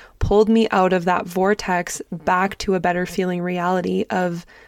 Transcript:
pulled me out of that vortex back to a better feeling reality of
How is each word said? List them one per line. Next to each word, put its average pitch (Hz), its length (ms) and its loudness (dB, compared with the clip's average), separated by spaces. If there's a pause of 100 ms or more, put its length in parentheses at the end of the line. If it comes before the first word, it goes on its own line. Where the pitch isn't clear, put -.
(200)
pulled 208 280 4
me 226 220 4
out 185 220 4
of 180 120 0
that 180 220 0
vortex 185 720 -2 (120)
back 185 460 0
to 190 180 -2
a 180 40 -2
better 180 260 0
feeling 180 360 -2
reality 180 640 -2
of 175 380 -2 (220)